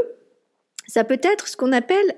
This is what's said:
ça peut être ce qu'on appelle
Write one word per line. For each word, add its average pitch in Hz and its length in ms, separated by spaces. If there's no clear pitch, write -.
ça 226 160
peut 254 180
être 403 260
ce - 100
qu'on 262 140
appelle 370 460